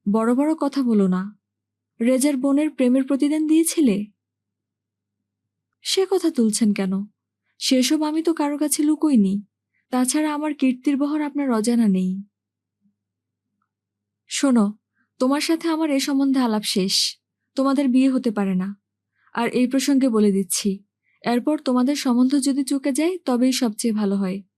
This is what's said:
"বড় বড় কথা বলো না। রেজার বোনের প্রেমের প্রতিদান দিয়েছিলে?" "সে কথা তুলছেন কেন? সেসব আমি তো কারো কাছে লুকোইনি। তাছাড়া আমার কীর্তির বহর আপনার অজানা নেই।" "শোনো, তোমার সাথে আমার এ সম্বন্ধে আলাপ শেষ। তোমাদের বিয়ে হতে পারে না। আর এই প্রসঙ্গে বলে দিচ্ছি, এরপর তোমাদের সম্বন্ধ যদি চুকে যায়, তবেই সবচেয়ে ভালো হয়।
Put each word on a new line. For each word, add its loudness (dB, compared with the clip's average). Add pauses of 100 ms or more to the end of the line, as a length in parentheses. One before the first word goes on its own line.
(120)
"বড় 2
বড় 0
কথা -2
বলো 2
না। -4 (600)
রেজার 2
বোনের 0
প্রেমের 2
প্রতিদান 0
দিয়েছিলে?" 2 (1800)
"সে -2
কথা 0
তুলছেন 0
কেন? -4 (680)
সেসব 0
আমি -2
তো 0
কারো -2
কাছে -2
লুকোইনি। 2 (460)
তাছাড়া 0
আমার -4
কীর্তির 0
বহর -2
আপনার -4
অজানা 2
নেই।" 0 (2000)
"শোনো, 2 (460)
তোমার 0
সাথে -2
আমার -2
এ 0
সম্বন্ধে 0
আলাপ 0
শেষ। -2 (360)
তোমাদের 0
বিয়ে 4
হতে -2
পারে -2
না। -6 (520)
আর -2
এই 0
প্রসঙ্গে 2
বলে 4
দিচ্ছি, -2 (420)
এরপর 0
তোমাদের 0
সম্বন্ধ 2
যদি 0
চুকে -2
যায়, 0
তবেই 0
সবচেয়ে -2
ভালো -2
হয়। -4 (160)